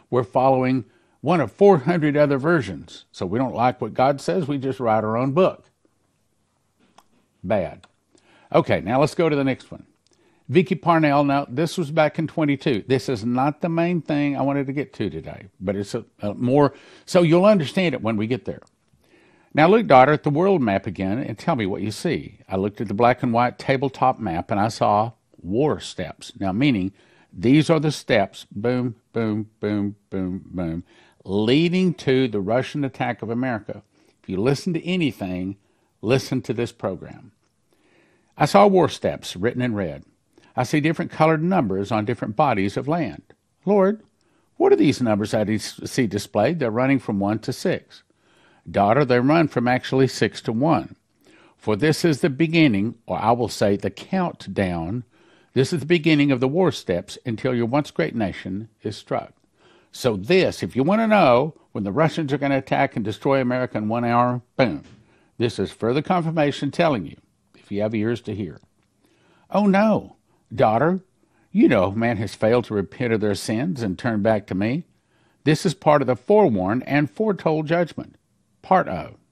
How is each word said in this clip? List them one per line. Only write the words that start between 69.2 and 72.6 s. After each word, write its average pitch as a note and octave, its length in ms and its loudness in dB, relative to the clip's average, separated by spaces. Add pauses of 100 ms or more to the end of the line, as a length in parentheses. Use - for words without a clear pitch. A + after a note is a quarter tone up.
"Oh G3+ 160 0
no, G3 480 2 (400)
daughter, B2+ 460 2 (500)
you A3+ 160 4
know G2 240 4
man A2 280 -2
has G2+ 180 -6
failed A2+ 300 2